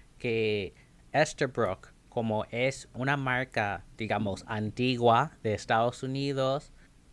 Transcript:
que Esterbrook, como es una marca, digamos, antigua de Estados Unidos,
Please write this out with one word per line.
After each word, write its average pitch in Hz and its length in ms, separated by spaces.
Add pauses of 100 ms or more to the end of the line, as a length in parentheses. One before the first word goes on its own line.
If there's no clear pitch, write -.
(180)
que 110 560 (380)
Esterbrook, 123 800 (160)
como 110 420
es 127 440
una 135 240
marca, 123 680 (140)
digamos, 104 500
antigua 120 840 (100)
de 110 100
Estados 117 500
Unidos, 135 720 (400)